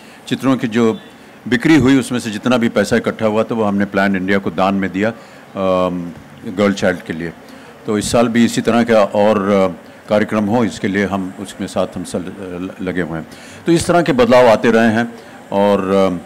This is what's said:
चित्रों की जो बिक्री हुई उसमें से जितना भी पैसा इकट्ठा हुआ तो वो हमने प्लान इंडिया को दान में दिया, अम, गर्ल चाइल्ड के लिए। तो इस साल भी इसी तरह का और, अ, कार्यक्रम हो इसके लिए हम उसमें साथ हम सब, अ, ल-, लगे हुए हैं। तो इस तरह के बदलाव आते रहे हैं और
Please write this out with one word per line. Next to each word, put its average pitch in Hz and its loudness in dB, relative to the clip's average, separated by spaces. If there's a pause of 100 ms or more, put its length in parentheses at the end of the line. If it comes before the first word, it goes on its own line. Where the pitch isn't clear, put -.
(280)
चित्रों 123 -2
की 127 -4
जो 113 0 (480)
बिक्री 131 2
हुई 131 4
उसमें 120 -4
से 113 -8
जितना 123 0
भी 117 0
पैसा 107 0
इकट्ठा 113 -2
हुआ 110 0
तो 120 -6
वो 113 -2
हमने 101 0
प्लान 98 0
इंडिया 95 0
को 98 -4
दान 92 0
में 95 -4
दिया, 101 -2
अम, 92 -4 (340)
गर्ल 101 0
चाइल्ड 92 -2
के - -10
लिए। 82 -8 (520)
तो 107 -2
इस 101 -4
साल 120 4
भी 117 2
इसी 117 -2
तरह 117 0
का 113 4
और, 104 2
अ, 98 4 (420)
कार्यक्रम 107 0
हो 117 0
इसके 104 -4
लिए 98 0
हम 95 -6
उसमें 98 -10
साथ 92 -2
हम 90 -8
सब, 90 -8
अ, 95 -12
ल-, 92 -6
लगे 90 -2
हुए 80 -6
हैं। 80 -12 (380)
तो 170 0
इस 165 2
तरह 175 2
के 160 0
बदलाव 123 6
आते 113 4
रहे 113 4
हैं 117 -2 (360)
और 101 2 (340)